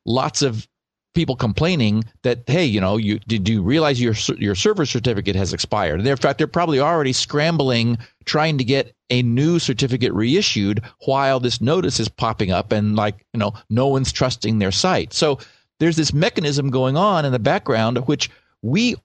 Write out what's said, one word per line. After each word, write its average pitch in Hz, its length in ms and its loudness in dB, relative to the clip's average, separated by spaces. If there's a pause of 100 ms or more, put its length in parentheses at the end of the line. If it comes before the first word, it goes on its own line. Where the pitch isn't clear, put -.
lots 131 380 0
of 113 240 -2 (460)
people 156 220 0
complaining 117 680 0 (200)
that, 120 240 -2
"Hey, 165 180 2
you 107 160 2
know, 107 160 2
you, 107 220 0
did 107 300 -2
you 110 120 2
realize 139 400 2
your 117 120 2
cer-, 110 220 -2
your 101 200 0
server 196 300 0
certificate 107 500 -2
has 95 180 -2
expired?" 87 460 -2
And 107 80 -2
in 139 100 2
fact, 143 200 0
they're 156 100 0
probably 165 320 0
already 147 340 0
scrambling, 135 840 0 (280)
trying 156 320 0
to 131 60 0
get 135 300 -2 (160)
a 123 140 2
new 139 360 2
certificate 127 540 0
reissued 107 680 0 (240)
while 135 340 0
this 123 200 -2
notice 170 400 0
is 110 80 -2
popping 110 440 -2
up 92 200 -2
and, 107 240 0
like, 104 380 -2
you 120 60 -4
know, 104 140 -2 (160)
no 120 180 2
one's 135 240 0
trusting 113 480 -2
their 98 120 0
site. 139 420 -2
So 147 240 0 (420)
there's 160 180 2
this 156 160 0
mechanism 143 560 0
going 131 260 0
on 175 300 2
in 135 80 0
the 123 60 0
background, 123 680 0
which - 220 -2 (320)
we 208 440 0